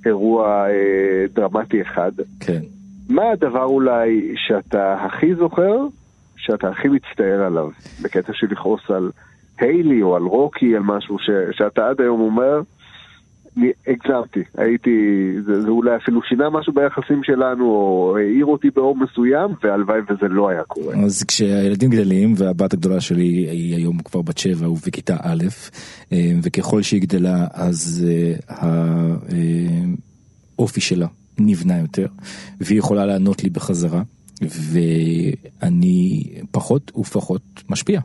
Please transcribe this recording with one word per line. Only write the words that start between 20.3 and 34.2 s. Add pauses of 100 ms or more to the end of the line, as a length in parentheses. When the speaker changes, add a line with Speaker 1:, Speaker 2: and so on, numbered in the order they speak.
Speaker 1:
היה
קורה"?
Speaker 2:
אז
כשהילדים
גדלים,
והבת
הגדולה
שלי
היא
היום
כבר
בת
שבע,
ובכיתה
א', (680)
אה, (100)
וככל
שהיא
גדלה,
אז,
אה, (160)
ה-, (680)
אה, (720)
אופי
שלה (320)
נבנה
יותר, (540)
והיא
יכולה
לענות
לי
בחזרה, (400)